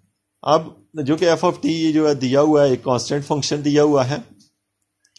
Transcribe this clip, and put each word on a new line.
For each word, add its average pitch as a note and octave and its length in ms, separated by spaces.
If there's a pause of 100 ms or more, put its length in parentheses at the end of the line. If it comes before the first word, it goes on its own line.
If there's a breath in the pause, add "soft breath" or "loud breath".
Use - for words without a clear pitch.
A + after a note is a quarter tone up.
(480)
अब D#3+ 380 (140)
जो C#3+ 160
कि E3+ 100
f D#3+ 140
of F3+ 140
t - 120
ये D#3+ 260
जो D#3 160
है D3 80
दिया C3 240
हुआ D3 240
है, C#3 80
एक B2 80
कांस्टेंट C#3 440
फंक्शन D3 380
दिया D3 220
हुआ D3 200
है। C#3+ 340 (800 soft breath)